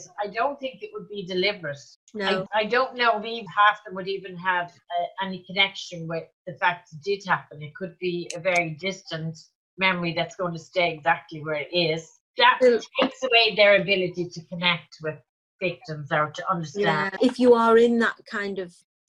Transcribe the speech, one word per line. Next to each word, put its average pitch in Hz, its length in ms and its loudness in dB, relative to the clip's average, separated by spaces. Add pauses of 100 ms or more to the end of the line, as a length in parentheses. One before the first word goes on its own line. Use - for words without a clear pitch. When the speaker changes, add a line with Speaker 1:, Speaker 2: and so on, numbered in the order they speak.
(220)
Speaker 1:
I 208 40 -6
don't 240 340 -4
think 262 220 -10
it 214 100 -12
would 202 160 -14
be 202 180 -10
deliberate. 180 520 -2 (340)
Speaker 2:
No. 190 400 -2
Speaker 1:
I, 214 80 0
I 214 40 0
don't 254 320 -2
know 233 220 2
if 208 60 -8
even 226 220 -8
half 208 320 4
of - 80 -20
them 190 80 -14
would 190 140 -8
even 190 280 -8
have, 180 320 -2
uh, 175 560 -6
any 185 200 -8
connection 185 640 -4
with 165 180 -6 (220)
the 180 80 -10
fact 180 380 -2
it 156 100 -16
did 196 240 -4
happen. 151 360 -4
It 147 120 -16
could 185 240 -10
be 175 360 -4
a 170 60 -10
very 175 380 0
distant 165 600 -8 (400)
memory 180 340 0
that's 165 240 -4
going 175 160 -4
to 165 60 -8
stay 170 340 -2
exactly 160 500 -4
where 156 120 -4
it 147 180 -6
is. 165 380 0 (260)
That 247 240 6
Speaker 2:
Well 240 180 6 (220)
Speaker 1:
takes 262 220 -2
away 233 340 4
their 202 240 8
ability 180 480 -2
to 165 200 -14
connect 175 540 -4
with 151 160 -6 (400)
victims 156 540 -6
or 151 180 2
to 175 200 -6
understand. 175 720 -2
Speaker 2:
Yeah. 262 40 6
If 247 120 0
you 240 160 8
are 226 240 6
in 233 220 6
that 220 160 0 (140)
kind 202 280 -6
of 180 160 -8 (340)